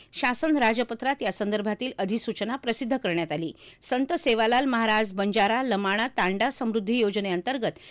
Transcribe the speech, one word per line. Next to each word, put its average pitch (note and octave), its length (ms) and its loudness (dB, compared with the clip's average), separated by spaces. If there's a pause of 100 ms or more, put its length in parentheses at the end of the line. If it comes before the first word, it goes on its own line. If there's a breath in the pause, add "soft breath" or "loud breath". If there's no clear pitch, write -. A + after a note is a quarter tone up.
(120)
शासन D4 440 0
राजपत्रात A#3+ 680 0
या G3+ 100 0
संदर्भातील G#3 680 -2
अधिसूचना A3 580 -2
प्रसिद्ध A#3+ 400 -2
करण्यात E3+ 360 -2
आली. D#3 200 -4 (300 loud breath)
संत C4 300 0
सेवालाल A#3 520 2
महाराज A3 480 2
बंजारा, G3+ 500 2
लमाणा, G#3 460 0
तांडा G3+ 420 0
समृद्धी A3+ 480 0
योजनेअंतर्गत G3+ 760 0 (180 loud breath)